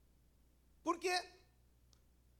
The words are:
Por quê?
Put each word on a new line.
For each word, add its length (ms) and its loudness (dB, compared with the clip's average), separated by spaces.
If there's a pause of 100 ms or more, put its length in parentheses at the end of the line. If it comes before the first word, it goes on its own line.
(840)
Por 160 2
quê? 200 2 (1200)